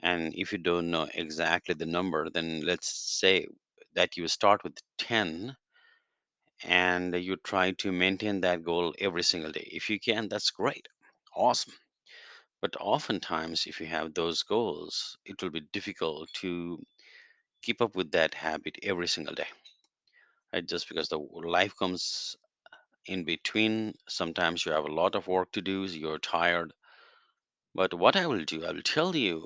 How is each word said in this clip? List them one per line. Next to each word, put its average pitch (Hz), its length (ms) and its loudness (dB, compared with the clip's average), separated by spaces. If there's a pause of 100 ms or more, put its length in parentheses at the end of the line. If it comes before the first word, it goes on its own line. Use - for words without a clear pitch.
And 85 320 2
if 90 160 -4
you 101 80 -2
don't 85 320 0
know 80 240 0
exactly 82 580 0
the 80 140 -4
number, 82 420 0
then 82 340 -2
let's - 560 -2
say 95 280 6 (480)
that 90 200 2
you 85 120 -2
start 101 360 6
with 82 140 -8 (220)
ten 107 560 -2 (1080)
and 90 500 4
you 90 220 0
try 92 340 2
to 95 220 -2
maintain 95 500 2
that 90 220 2
goal 85 340 2
every 87 240 0
single 80 300 0
day. - 200 -8
If - 200 -4
you 104 80 0
can, 110 280 0
that's 104 220 -2
great. - 380 -2 (480)
Awesome. 123 380 2 (880)
But - 180 -4
oftentimes, 85 880 -2
if 80 120 -10
you 82 60 -8
have 78 300 -4
those 85 260 0
goals, 87 840 -2
it 98 160 -14
will 92 120 -6
be 78 100 -6 (100)
difficult 82 720 -6
to 87 420 -4 (760)
keep - 180 -2
up 113 160 0
with 87 180 -2
that 80 200 4
habit 78 480 -6
every 87 260 0
single 78 280 -2
day. 78 100 -4 (1080)
Right? 90 160 -4
Just - 220 -4
because 80 200 -4
the 80 100 -2
w-, 82 280 -10
life 90 300 2
comes - 580 -4 (720)
in 92 180 -4
between, 110 680 0 (160)
sometimes 85 560 0
you 82 60 0
have 76 140 2
a 73 60 -6
lot 85 220 2
of 101 140 -2
work 92 240 0
to 104 100 -4
do, 95 220 -2
you're 78 340 -4
tired. 85 560 2 (1000)
But 92 180 4
what 92 220 8
I 185 100 2
will 107 200 0
do, 80 200 -4
I 82 60 -2
will 82 100 -6
tell 170 340 2
you 92 300 2